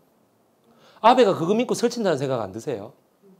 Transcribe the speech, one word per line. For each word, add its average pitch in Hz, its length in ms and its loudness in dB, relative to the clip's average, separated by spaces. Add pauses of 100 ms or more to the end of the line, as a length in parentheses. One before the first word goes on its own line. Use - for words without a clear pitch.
(1000)
아베가 226 340 6
그거 170 180 -2
믿고 233 200 -2
설친다는 220 440 -2
생각 131 240 -4
안 95 100 -8
드세요? 110 420 -10 (460)